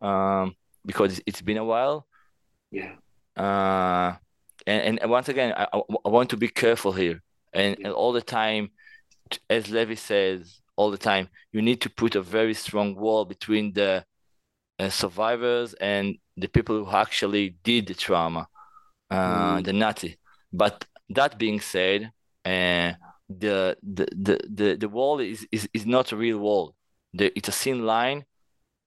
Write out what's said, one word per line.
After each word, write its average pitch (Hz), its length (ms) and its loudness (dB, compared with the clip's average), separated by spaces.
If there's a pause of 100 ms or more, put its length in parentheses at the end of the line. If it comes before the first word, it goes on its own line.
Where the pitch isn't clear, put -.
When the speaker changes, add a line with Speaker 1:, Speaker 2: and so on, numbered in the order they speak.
Speaker 1:
um, 98 520 0 (300)
because 98 280 2
it's, 90 140 -8
it's 101 140 -8
been 104 160 -4
a 110 80 -4
while. 131 420 -2 (640)
Speaker 2:
Yeah. 95 260 -10 (380)
Speaker 1:
Uh, 95 800 0 (520)
and, 107 340 0
and 107 100 0
once 127 200 2
again, 127 260 0
I, 98 160 0
I, 104 80 0 (240)
I - 60 0
want 120 200 4
to 117 60 -2
be 110 120 0
careful 117 440 2
here. 90 300 0 (320)
And, 98 240 0
Speaker 2:
Yeah. 101 80 -8
Speaker 1:
and 104 80 -4
all 120 180 2
the 120 80 0
time, 110 500 -2 (600)
t-, - 180 -10
as 107 220 0
Levi 113 240 0
says, 95 640 -2 (160)
all 104 140 4
the 98 80 -4
time, 95 320 2 (220)
you 107 100 -2
need 117 180 2
to - 100 -4
put 117 240 0
a 101 60 2
very 110 320 0
strong 104 440 -2
wall 107 280 2
between 107 480 -2
the, 95 320 2 (760)
uh, 95 120 -2
survivors 117 840 -2
and 101 420 0 (200)
the 92 120 -6
people 110 360 0
who 98 100 -4
actually 101 680 0
did 117 240 2
the 92 80 -8
trauma, 82 540 0 (600)
uh, 90 460 2
Speaker 2:
Mm. 87 80 -2
Speaker 1:
the 95 80 -2
Nazi. 104 460 0 (340)
But 104 320 0 (240)
that 135 300 0
being 107 220 0
said, 101 520 0 (320)
uh, 90 480 2 (360)
the, 95 540 0
the, 98 300 -4
the, 98 280 0 (140)
the, 104 220 2
the 107 120 -4
wall 135 300 0
is, 110 320 -6
is, 104 220 -4
is 107 140 -4
not 127 260 2
a 110 40 -6
real 113 220 0
wall. 101 360 0 (400)
The, 98 220 2
it's - 120 -6
a 98 40 -4
thin 127 340 -2
line 127 380 0 (640)